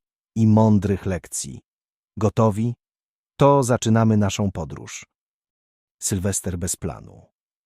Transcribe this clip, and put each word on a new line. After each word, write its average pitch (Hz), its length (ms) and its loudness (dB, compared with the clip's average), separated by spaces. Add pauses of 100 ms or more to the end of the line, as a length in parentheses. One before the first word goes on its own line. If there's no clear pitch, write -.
(360)
i 113 100 4
mądrych 107 600 2
lekcji. 82 540 -10 (580)
Gotowi? 110 560 0 (640)
To 139 240 4
zaczynamy 113 540 2
naszą 101 360 -2
podróż. 73 540 -14 (960)
Sylwester 92 560 -4
bez 90 180 -6
planu. - 500 -12 (400)